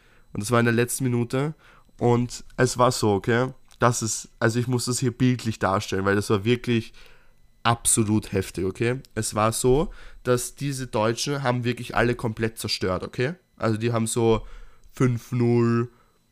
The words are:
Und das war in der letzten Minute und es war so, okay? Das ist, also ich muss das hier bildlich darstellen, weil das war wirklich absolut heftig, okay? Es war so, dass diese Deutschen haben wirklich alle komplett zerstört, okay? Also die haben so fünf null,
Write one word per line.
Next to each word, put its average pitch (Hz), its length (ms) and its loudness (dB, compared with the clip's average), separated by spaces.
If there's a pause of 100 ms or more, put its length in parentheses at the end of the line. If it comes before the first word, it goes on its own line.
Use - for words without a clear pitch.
(320)
Und 107 100 -6
das 104 80 -6
war 117 80 4
in 117 80 4
der 117 80 4
letzten 120 300 0
Minute 127 500 0 (440)
und 120 460 0 (120)
es 123 200 2
war 127 140 4
so, 107 220 2
okay? 120 400 0 (260)
Das 120 240 2
ist, - 280 -6 (100)
also 117 180 2
ich 120 80 -2
muss 123 200 -2
das 127 120 -2
hier 123 180 -2
bildlich 123 420 0
darstellen, 95 460 0
weil 98 120 4
das 104 140 -2
war 101 140 2
wirklich 120 480 0 (720)
absolut 107 680 0
heftig, 92 320 -2
okay? 117 360 -4 (140)
Es - 200 -6
war 107 180 2
so, 131 380 2 (320)
dass 123 320 -2
diese 135 320 -6
Deutschen 120 560 -2
haben 123 220 0
wirklich 120 320 -4
alle 120 180 2
komplett 113 440 -4
zerstört, 92 440 -4
okay? 135 320 -4 (220)
Also 113 220 0
die 117 140 -2
haben 113 140 0
so 113 400 2 (460)
fünf 123 400 0
null, 120 580 2 (420)